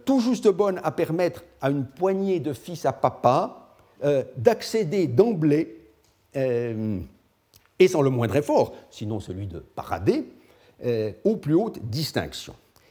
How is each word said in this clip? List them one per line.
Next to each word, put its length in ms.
tout 140
juste 280
bonne 360
à 80
permettre 520
à 120
une 140
poignée 540
de 140
fils 320
à 80
papa, 840
euh, 200
d'accéder 720
d'emblée, 800
euh, 640
et 80
sans 160
le 80
moindre 240
effort, 400
sinon 280
celui 280
de 100
parader, 680
euh, 280
aux 140
plus 180
hautes 260
distinctions. 720